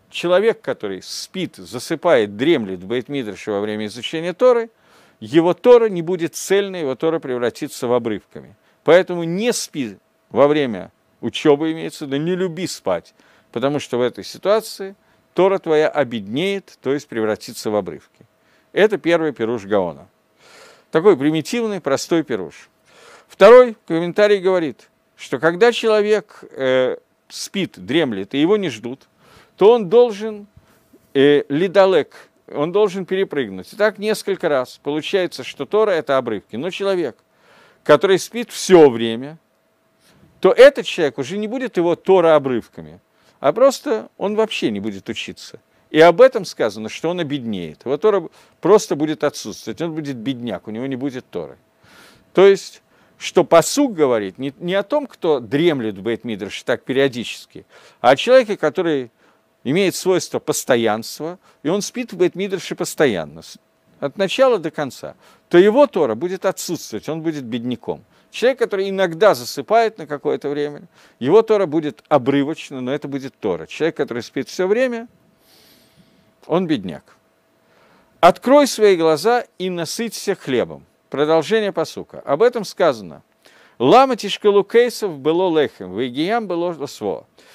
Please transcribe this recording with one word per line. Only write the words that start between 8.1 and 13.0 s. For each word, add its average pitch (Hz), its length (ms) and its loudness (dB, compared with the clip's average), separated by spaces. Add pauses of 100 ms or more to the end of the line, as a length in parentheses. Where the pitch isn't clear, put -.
Поэтому 175 400 4
не 202 280 -2
спи 113 460 -8 (320)
во 127 160 4
время 123 460 -2 (280)
учёбы, 147 520 0
имеется 160 320 -10
в 139 40 -12
виду, 139 140 -4
не 175 140 -2
люби 175 300 -6
спать, - 480 -6 (360)